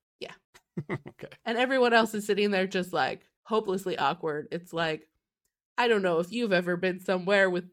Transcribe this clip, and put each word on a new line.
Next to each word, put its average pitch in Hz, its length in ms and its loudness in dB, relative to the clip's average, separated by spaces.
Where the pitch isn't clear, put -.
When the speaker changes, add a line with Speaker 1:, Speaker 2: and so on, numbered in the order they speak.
Speaker 1:
Yeah. - 120 -12
Speaker 2:
<laughs> 151 120 -12
Okay. - 200 -18
Speaker 1:
And 233 140 -2
everyone 247 360 4
else 226 200 4
is 208 120 -6
sitting 208 240 2
there 190 160 0
just, 185 260 -4
like, 139 340 -2
hopelessly 190 540 -2
awkward. 151 540 -2
It's 175 200 -10
like, 160 360 -4
I 240 100 2
don't 214 140 4
know 175 180 2
if 180 120 -4
you've 226 200 0
ever 175 240 2
been 185 240 -2
somewhere 190 500 2
with 180 220 -4